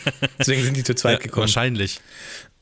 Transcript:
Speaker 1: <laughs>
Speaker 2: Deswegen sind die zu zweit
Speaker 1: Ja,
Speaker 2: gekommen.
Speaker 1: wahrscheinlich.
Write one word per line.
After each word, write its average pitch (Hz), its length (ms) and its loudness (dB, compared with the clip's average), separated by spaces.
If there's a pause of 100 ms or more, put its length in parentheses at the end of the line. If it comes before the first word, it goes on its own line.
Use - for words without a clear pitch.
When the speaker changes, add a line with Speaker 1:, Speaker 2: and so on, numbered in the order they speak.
(120)
Speaker 1:
<laughs> - 280 -4
Speaker 2:
Deswegen 131 240 2
sind 135 140 0
die 127 60 0
zu 123 120 0
zweit 113 240 2
Speaker 1:
Ja, - 40 -8
Speaker 2:
gekommen. - 180 -2
Speaker 1:
wahrscheinlich. 110 600 0 (600)